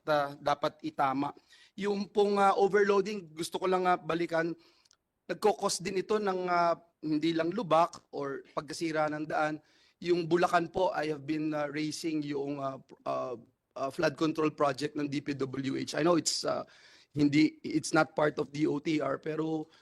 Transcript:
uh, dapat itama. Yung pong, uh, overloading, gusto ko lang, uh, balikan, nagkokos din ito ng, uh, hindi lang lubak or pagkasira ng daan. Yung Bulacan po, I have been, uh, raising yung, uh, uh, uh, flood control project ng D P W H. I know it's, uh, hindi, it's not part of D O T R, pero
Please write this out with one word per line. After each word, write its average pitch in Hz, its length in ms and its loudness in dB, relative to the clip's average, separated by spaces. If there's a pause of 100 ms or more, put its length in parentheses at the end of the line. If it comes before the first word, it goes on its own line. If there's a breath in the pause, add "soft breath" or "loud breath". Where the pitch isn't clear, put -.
(120)
uh, 143 240 0
dapat 143 480 -2
itama. 143 480 -2 (420 soft breath)
Yung 202 320 -2
pong, 202 320 2
uh, 196 160 6
overloading, 196 800 2
gusto 170 240 -6
ko 185 80 -2
lang, 185 160 2
uh, 180 160 4
balikan, 165 560 -2 (720 soft breath)
nagkokos 190 560 0
din 185 240 -4
ito 214 160 0
ng, 185 240 -2
uh, 170 320 2 (240)
hindi 156 320 0
lang 165 160 0
lubak 170 480 2 (160)
or 139 400 -8
pagkasira 156 560 -2
ng 151 160 -6
daan. 156 320 -2 (400 soft breath)
Yung 170 320 0
Bulacan 175 400 2
po, 180 240 0
I 151 160 -2
have 139 160 -6
been, 156 240 -2
uh, 147 240 -2
raising 156 480 -4
yung, 143 400 -6
uh, 135 160 -6 (320)
uh, 131 240 -4 (400)
uh, 135 160 -4
flood 156 240 0
control 156 400 0
project 147 400 0
ng 147 160 -4
D 139 80 -4
P 143 160 -4
W 135 400 -4
H. 131 240 -4
I 151 80 2
know 175 80 6
it's, - 320 -2
uh, 143 160 -2 (480 loud breath)
hindi, 147 560 4
it's 147 240 -2
not 156 240 4
part 151 240 2
of 143 160 -6
D 147 160 2
O 143 80 -2
T 151 240 -2
R, 139 160 -2
pero 156 480 -4 (160 soft breath)